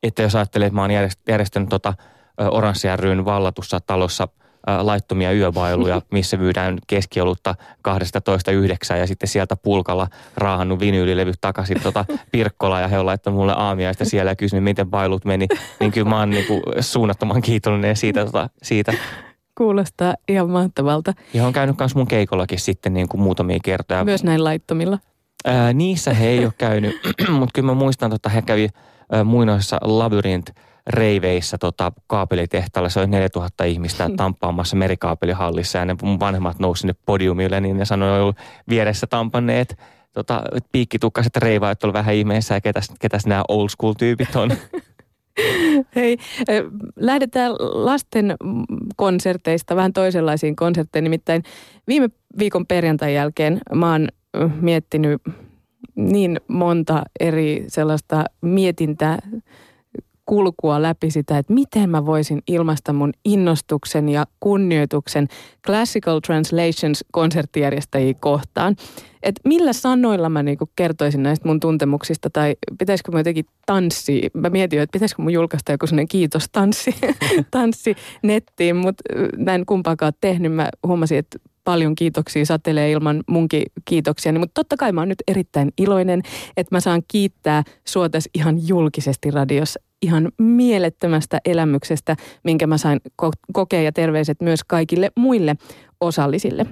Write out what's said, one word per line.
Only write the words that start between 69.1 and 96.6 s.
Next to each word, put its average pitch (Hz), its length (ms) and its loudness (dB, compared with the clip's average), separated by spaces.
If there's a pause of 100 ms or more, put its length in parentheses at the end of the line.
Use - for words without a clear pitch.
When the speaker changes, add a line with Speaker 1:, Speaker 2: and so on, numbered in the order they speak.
Speaker 2:
Et 196 220 -2
millä 311 280 4
sanoilla 240 560 2
mä, 156 140 0
niinku, 143 340 -2
kertoisin 156 460 0
näistä 151 260 0
mun 156 120 2
tuntemuksista 156 720 0
tai 147 260 0 (220)
pitäisikö 185 320 -2
mun 165 100 0
jotenkin 160 240 0 (220)
tanssia? 175 680 0
Mä - 160 0
mietin 180 260 0
jo, 147 60 2
että 147 100 -4
pitäisikö 196 300 -2
mun 165 100 0
julkaista 165 400 0
joku 143 140 -2
sellainen 151 220 0
kiitostanssi, 196 840 0 (280)
<laughs> 381 280 0
tanssi 226 460 0 (260)
nettiin, 202 540 0
mut, 185 180 0 (220)
ö, - 200 0
mä 185 180 0
en 180 120 -2
kumpaakaan 165 540 0
tehnyt. 175 320 0
Mä 160 160 0 (180)
huomasin, 165 320 2
että - 200 -6 (260)
paljon 165 300 2
kiitoksia 156 520 -2
satelee 151 440 0
ilman 151 380 0
munkin 165 340 2 (220)
kiitoksia, 156 480 0
niin, 160 80 2
mut 175 140 -4
totta 311 220 -2
kai 240 160 0
mä 170 80 0
oon 175 80 -2
nyt 190 200 -6
erittäin 175 500 0
iloinen, 185 440 2 (340)
että 190 180 -4
mä 180 60 2
saan 170 280 0
kiittää 170 540 0 (220)
sua 175 240 0
tässä 156 260 -4
ihan 160 340 0
julkisesti 147 640 0
radiossa 143 500 -2 (220)
ihan 165 260 2 (100)
mielettömästä 196 1080 2
elämyksestä, 160 720 0 (260)
minkä 160 240 0
mä 156 120 2
sain 147 220 2 (220)
ko-, 160 80 0 (220)
kokea, 180 300 0
ja 151 100 0
terveiset 156 500 0
myös 165 220 0
kaikille 170 520 0
muille 226 400 2 (440)
osallisille. 165 720 0